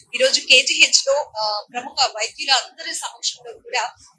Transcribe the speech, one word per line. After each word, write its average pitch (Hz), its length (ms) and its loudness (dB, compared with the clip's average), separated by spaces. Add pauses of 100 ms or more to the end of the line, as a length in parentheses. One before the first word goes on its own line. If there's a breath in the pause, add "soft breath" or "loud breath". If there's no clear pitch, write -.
(140)
ఈ 240 80 -6
రోజు 277 180 4
కేజీహెచ్ 269 680 4
లో, 285 300 0
ఆ, 214 340 -4
ప్రముఖ 247 240 -10 (100)
వైద్యుల 226 440 -6
అందరి 320 440 -2
సమక్షంలో - 580 -10
కూడా 247 420 -6 (240 soft breath)